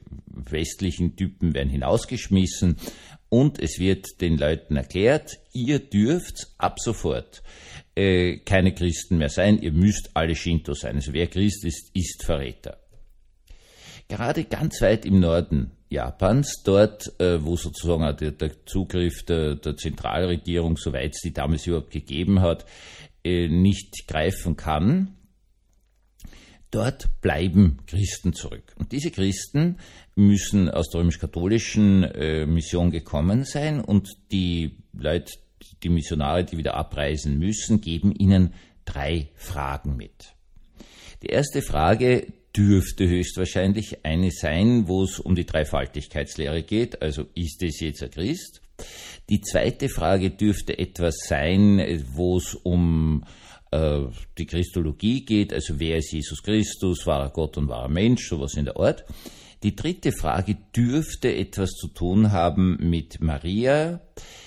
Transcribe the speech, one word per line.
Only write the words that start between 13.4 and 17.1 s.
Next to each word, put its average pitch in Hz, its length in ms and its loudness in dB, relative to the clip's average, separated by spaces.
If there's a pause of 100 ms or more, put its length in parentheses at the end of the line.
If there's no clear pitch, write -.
Gerade 147 360 -4
ganz - 380 -4
weit 107 240 4
im 98 140 6
Norden 82 500 0 (180)
Japans, 95 760 0
dort, 101 560 4